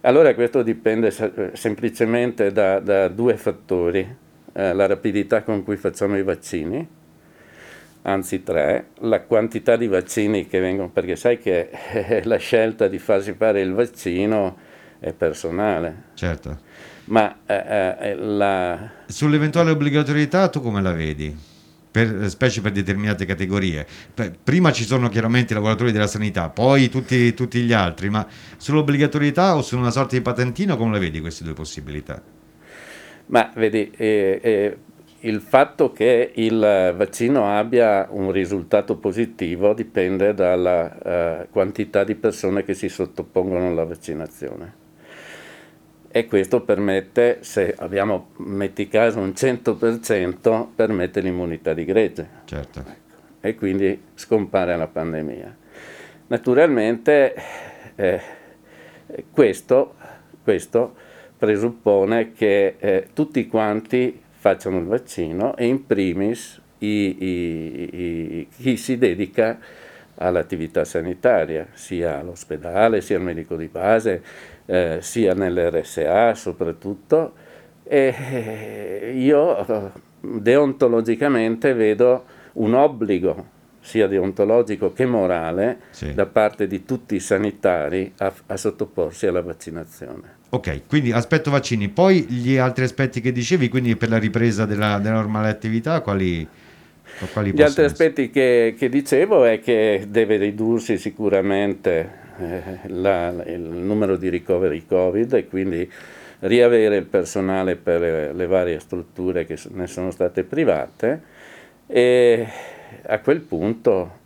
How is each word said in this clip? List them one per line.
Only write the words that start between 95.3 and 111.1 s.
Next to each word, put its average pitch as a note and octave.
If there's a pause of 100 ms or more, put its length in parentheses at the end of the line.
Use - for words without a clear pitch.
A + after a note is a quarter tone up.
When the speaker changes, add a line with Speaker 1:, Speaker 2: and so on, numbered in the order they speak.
Speaker 2:
attività, A2+
quali, F#2 (800)
quali G#2
Speaker 1:
Gli -
Speaker 2:
possono D3
Speaker 1:
altri D3
Speaker 2:
essere? C#3+
Speaker 1:
aspetti C3
che, A#2+
che B2+
dicevo C#3+
è A2
che G#2+
deve G#2+
ridursi A2
sicuramente, G2 (280)
eh, F2+ (260)
la, F2+ (100)
il E2+
numero F#2+
di F2
ricoveri F2
covid G2
e G#2
quindi F#2 (460)
riavere A2+
il F2+
personale F#2
per E2+
le, D#2+
le F2
varie F2
strutture F2+
che D#2+
s-, -
ne F2+
sono F2+
state F2+
private, A2+ (640)